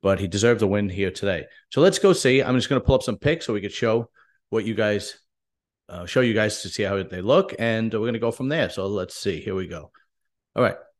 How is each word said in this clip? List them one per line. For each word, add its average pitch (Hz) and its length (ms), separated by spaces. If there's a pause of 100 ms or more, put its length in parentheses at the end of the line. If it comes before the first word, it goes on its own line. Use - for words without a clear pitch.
But 98 180
he 98 80
deserves 104 360
a 101 40
win 101 220
here 92 220
today. 92 340 (240)
So - 100
let's 180 200
go 196 120
see. 131 300
I'm 127 140
just 123 120
gonna 135 140
pull 135 140
up 127 80
some 107 140
pics 160 280
so 117 80
we 104 80
could 98 100
show 117 380 (400)
what 110 160
you 113 80
guys, 104 420 (720)
uh, 87 200
show 127 140
you 117 120
guys 107 300
to 95 60
see - 120
how 98 220
they 90 180
look, 151 380
and 113 340
we're 110 140
gonna 117 100
go 113 140
from 131 180
there. 143 220
So 98 160
let's 98 260
see. 87 280
Here 98 120
we 92 140
go. 82 240 (640)
All 123 80
right. 107 140 (220)